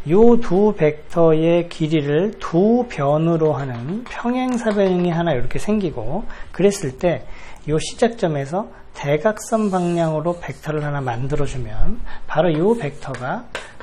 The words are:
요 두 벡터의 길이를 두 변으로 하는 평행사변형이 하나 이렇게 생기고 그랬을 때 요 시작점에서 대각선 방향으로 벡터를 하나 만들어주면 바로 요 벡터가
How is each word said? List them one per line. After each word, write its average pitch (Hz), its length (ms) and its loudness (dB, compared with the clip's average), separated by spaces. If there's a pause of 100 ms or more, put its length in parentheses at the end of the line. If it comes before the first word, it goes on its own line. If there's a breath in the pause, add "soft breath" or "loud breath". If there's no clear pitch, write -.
요 226 320 8
두 202 360 4
벡터의 165 920 2
길이를 160 680 -2
두 226 500 2
변으로 156 640 2
하는 135 520 -6
평행사변형이 226 1040 0
하나 170 220 0
이렇게 120 260 2
생기고 180 680 -2 (280 loud breath)
그랬을 180 460 0
때 160 260 -2 (440 loud breath)
요 151 100 2
시작점에서 170 920 -2 (260 loud breath)
대각선 214 760 0
방향으로 170 720 -2
벡터를 151 440 -6
하나 143 160 -4
만들어주면 127 1000 2 (260 loud breath)
바로 160 280 2
요 185 200 2
벡터가 139 680 -8 (380 loud breath)